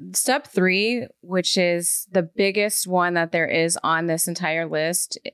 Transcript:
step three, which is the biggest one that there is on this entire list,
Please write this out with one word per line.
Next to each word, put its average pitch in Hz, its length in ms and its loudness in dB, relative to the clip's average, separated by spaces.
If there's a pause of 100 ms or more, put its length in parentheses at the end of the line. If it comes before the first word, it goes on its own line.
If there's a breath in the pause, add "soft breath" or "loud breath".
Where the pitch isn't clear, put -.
(140)
step 269 340 0
three, 202 580 2 (140)
which 175 380 -2
is 175 540 0
the 185 100 4
biggest 202 640 0
one 175 280 2
that 165 160 0
there 165 160 2
is 165 380 0
on 165 220 0
this 165 200 0
entire 165 400 -2
list, 160 520 -2 (160)